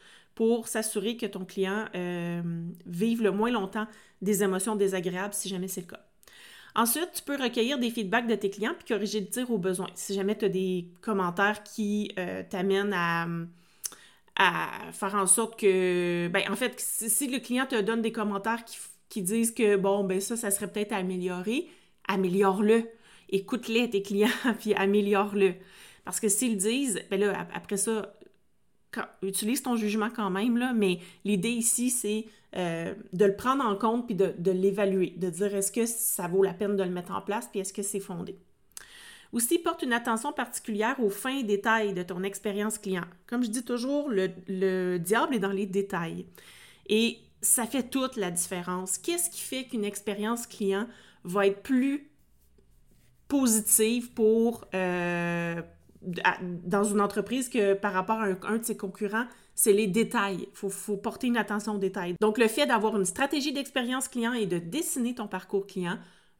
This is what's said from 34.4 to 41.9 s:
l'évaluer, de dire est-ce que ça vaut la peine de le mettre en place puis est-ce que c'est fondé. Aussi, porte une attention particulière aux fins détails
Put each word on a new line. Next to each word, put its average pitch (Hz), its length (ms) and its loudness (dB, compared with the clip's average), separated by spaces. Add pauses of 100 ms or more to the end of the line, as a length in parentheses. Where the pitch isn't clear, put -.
l'évaluer, 190 640 2
de 180 140 -2
dire 196 240 -2
est-ce 196 180 -2
que 226 140 0
ça - 420 -2
vaut 185 140 4
la 180 100 4
peine 202 240 -2
de 196 60 0
le 180 80 0
mettre 180 220 -6
en 196 100 -6
place 226 280 -4
puis 202 100 -4
est-ce 190 120 -6
que - 80 -8
c'est 196 180 -4
fondé. 175 380 -8 (960)
Aussi, 240 260 2
porte 339 220 0
une 254 140 0
attention 233 380 0
particulière 233 680 -4
aux 220 80 2
fins 262 340 -2
détails 208 520 2